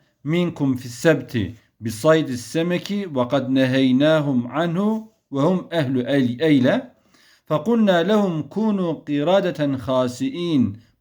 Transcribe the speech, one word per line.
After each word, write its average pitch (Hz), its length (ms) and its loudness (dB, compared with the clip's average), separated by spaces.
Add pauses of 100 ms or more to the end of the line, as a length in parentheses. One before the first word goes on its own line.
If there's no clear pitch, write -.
(240)
منكم 151 520 -2
في - 100 -12
السبت 123 680 0 (300)
بصيد 139 480 2
السمك 175 840 -4
وقد 123 360 -2
نهيناهم 135 1000 2
عنه 175 640 -2 (220)
وهم 160 420 0
أهل 127 340 0
أيل-، 131 340 0
أيلة 156 500 2 (540)
فقلنا 185 580 2
لهم 190 380 2
كونوا 196 520 -2
قردة 147 840 0
خاسئين 127 960 -2 (280)